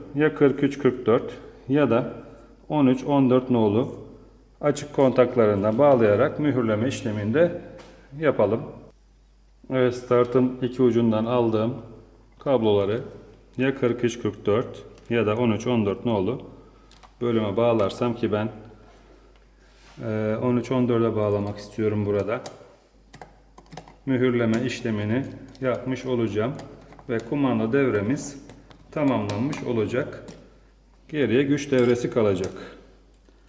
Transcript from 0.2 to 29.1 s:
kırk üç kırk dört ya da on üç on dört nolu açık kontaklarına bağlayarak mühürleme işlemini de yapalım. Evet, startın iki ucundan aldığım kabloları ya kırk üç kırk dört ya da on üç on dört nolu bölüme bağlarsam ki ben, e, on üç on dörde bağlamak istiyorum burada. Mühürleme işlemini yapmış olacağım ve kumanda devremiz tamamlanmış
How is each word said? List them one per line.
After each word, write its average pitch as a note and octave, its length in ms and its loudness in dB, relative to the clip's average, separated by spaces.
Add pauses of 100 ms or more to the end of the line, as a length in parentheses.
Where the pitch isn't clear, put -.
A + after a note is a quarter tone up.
kırk C#3 280 4
üç C#3 160 -2
kırk - 260 0
dört A#2+ 320 0 (320)
ya C#3 200 2
da A#2 240 0 (560)
on D3+ 180 2
üç B2+ 160 2
on C#3 260 2
dört B2+ 200 2
nolu A2+ 460 2 (680)
açık - 320 -2
kontaklarına A#2 840 4
bağlayarak B2+ 640 4
mühürleme A#2+ 480 0
işlemini G#2+ 460 -4
de E3 280 2 (580)
yapalım. A#2 420 2 (1080)
Evet, B2+ 260 2
startın B2+ 680 2
iki B2+ 220 0
ucundan A2+ 420 4
aldığım A#2 500 0 (640)
kabloları G#2+ 640 2 (560)
ya C3 180 0
kırk A#2+ 280 -2
üç A2+ 180 -2
kırk - 240 -6
dört A2 380 0 (260)
ya A#2 160 2
da G#2+ 100 2
on A#2 160 2
üç G2+ 160 -4
on A#2 180 2
dört F#2+ 200 -2
nolu A2+ 360 -2 (800)
bölüme A2 360 0
bağlarsam A#2 580 0
ki A2 160 -4
ben, G#2+ 180 -2 (1600)
e, A2 360 -2
on B2 140 2
üç A#2+ 140 -4
on B2 180 2
dörde A2+ 260 2
bağlamak G#2 420 -2
istiyorum G#2+ 480 -2
burada. G2+ 360 -2 (1600)
Mühürleme A#2+ 600 2
işlemini A2+ 600 -4 (360)
yapmış B2+ 440 -4
olacağım A#2 480 -2 (560)
ve A#2 80 -2
kumanda A#2 560 -2
devremiz B2 800 -2 (400)
tamamlanmış B2 720 -2